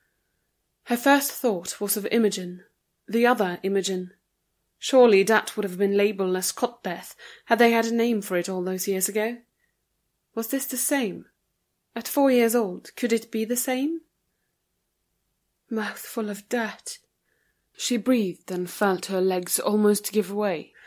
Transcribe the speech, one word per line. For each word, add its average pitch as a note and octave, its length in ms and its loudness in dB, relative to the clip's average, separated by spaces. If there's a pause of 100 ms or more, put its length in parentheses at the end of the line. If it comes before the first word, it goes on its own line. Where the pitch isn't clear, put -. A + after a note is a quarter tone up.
(880)
Her A#3+ 120 -2
first C#4 340 4
thought F#3+ 480 -4
was G3+ 160 -2
of G3+ 100 -6
Imogen, G3 600 0 (420)
the A#3 160 2
other G3+ 380 2
Imogen. F#3+ 500 -2 (680)
Surely A#3+ 440 6
that G#3+ 340 2
would G#3 80 -2
have F3+ 140 -6
been G3 180 2
labelled G3 400 0
as F#3 160 -4
cot - 300 -6
death F3+ 340 -10 (300)
had A3+ 120 2
they A#3 120 8
had A3+ 160 2
a A3+ 80 -2
name A#3 260 2
for F#3+ 160 -4
it F3 120 -2
all F#3 140 -4
those F#3 260 -4
years F#3+ 200 -2
ago. G#3+ 300 -4 (960)
Was A3+ 140 -6
this C4+ 180 -4
the C4 100 -8
same? A3 500 -2 (680)
At A#3 140 -8
four C#4 220 4
years A#3 240 4
old, F#3 420 -2
could A3+ 160 0
it A3 180 -2
be A3 140 -2
the A#3+ 120 -2
same? C4+ 440 -2 (1700)
Mouthful G#3+ 600 -6
of G3+ 180 -12
dirt. - 500 -6 (760)
She - 200 -4
breathed G#3 540 0
and F3+ 180 -4
felt F#3+ 380 -2
her F#3+ 140 -2
legs F#3 400 0
almost G#3 520 2
give G3+ 200 0
way, G3+ 400 -4 (140)